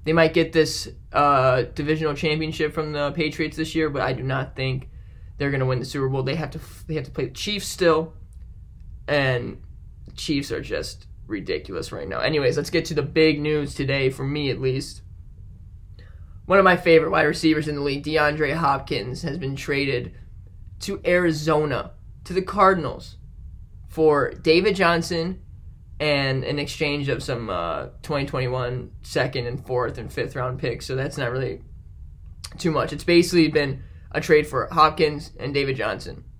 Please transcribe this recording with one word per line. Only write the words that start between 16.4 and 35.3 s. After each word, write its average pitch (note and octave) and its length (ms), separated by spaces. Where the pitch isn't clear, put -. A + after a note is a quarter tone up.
One F#3+ 140
of G3 40
my F3+ 140
favorite D#3+ 320
wide D#3+ 140
receivers D3+ 440
in D3 60
the C#3+ 80
league, C#3 220
DeAndre D3+ 500
Hopkins, C#3 680
has C#3 160
been C3+ 160
traded C#3 580
to G3 220
Arizona, D3+ 880
to F3+ 80
the F#3 100
Cardinals, F#3+ 720
for D3+ 420
David F3+ 460
Johnson E3+ 680
and C#3 460
an C#3+ 160
exchange C#3+ 480
of C3 160
some, A#2 260
uh, E2 380
twenty C#3+ 240
twenty-one B2+ 680
second C3 460
and C3 180
fourth B2 320
and - 140
fifth - 240
round C3 240
picks. A#2 260
So C3 80
that's C3+ 240
not B2 140
really C3 300
too E3 120
much. C#3 220
It's - 140
basically E3+ 420
been C#3+ 340
a - 80
trade D3+ 260
for C3 280
Hopkins D#3 680